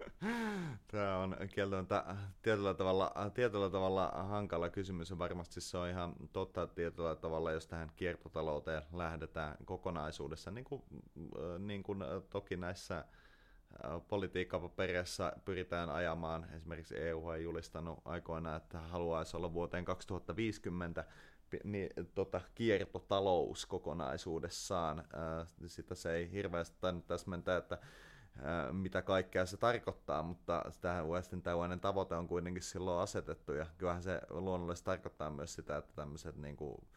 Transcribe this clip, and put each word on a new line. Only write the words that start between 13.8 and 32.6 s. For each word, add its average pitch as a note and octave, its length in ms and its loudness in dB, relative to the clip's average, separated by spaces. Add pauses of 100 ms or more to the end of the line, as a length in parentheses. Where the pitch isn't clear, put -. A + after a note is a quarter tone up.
politiikkapapereissa F2+ 1300 0 (120)
pyritään F2 440 -2
ajamaan, E2 640 0
esimerkiksi D#2+ 480 -6
E E2 120 2
U D#2+ 140 -2
on E2 160 -2
julistanut E2 640 -4
aikoinaan, E2 520 -4
että E2 220 -10
haluaisi E2 580 0
olla E2+ 160 -2
vuoteen E2+ 320 0
kaksituhatta F2+ 500 -2
viisikymmentä F2 720 -2 (440)
pi-, - 140 -2
niin, G2 260 0 (260)
tota, F#2+ 260 0 (140)
kiertotalous G2 1120 4
kokonaisuudessaan. E2 1400 -2 (100)
Ää, D#2+ 320 -2 (200)
sitä E2+ 300 -8
se E2 180 0
ei E2+ 180 0
hirveästi F2 480 -2
tainnut F2+ 280 0
täsmentää, F2 500 0
että, E2+ 200 -2 (640)
ää, D2 320 0
mitä F#2 280 0
kaikkea F#2 440 4
se F#2+ 120 -4
tarkoittaa, G2 640 2
mutta E2+ 460 0
sitähän F2 360 0
uudestaan F2 360 0
tällainen F2 380 2
tavoite F#2+ 360 2
on E2+ 120 0
kuitenkin F2 360 0